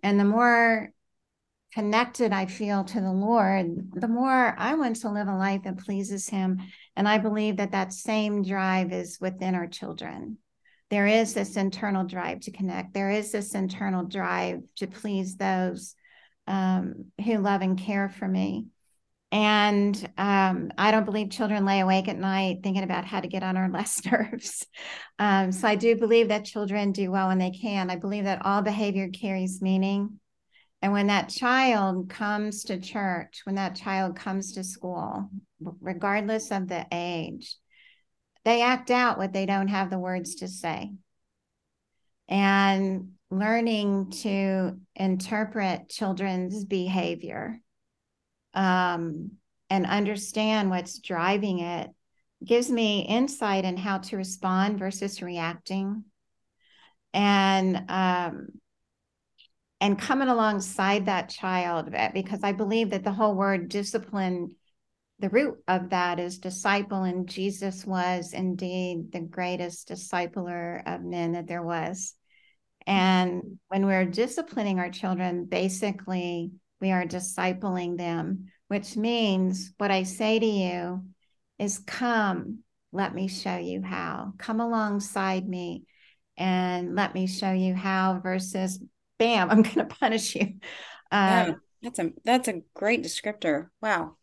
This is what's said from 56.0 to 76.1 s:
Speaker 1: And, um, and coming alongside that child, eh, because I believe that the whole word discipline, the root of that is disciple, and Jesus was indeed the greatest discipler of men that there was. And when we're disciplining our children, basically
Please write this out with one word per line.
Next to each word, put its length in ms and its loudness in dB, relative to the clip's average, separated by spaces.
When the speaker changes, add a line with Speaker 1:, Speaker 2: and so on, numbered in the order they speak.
Speaker 1:
And, 760 4
um, 580 0
and 180 4
coming 300 2
alongside 760 2
that 240 0
child, 640 -2
eh, 200 2
because 280 -4
I 120 0
believe 380 0
that 120 -4
the 80 -2
whole 240 2
word 340 0
discipline, 880 -4
the 100 -2
root 280 2
of 220 0
that 280 2
is 220 -4
disciple, 640 0
and 240 -2
Jesus 580 -4
was 460 -2
indeed 800 -4
the 80 -8
greatest 720 -6
discipler 960 -6
of 180 -6
men 300 -2
that 120 -6
there 160 -6
was. 520 -4
And 800 4
when 180 2
we're 200 4
disciplining 720 -2
our 100 -2
children, 560 -2
basically 1080 -2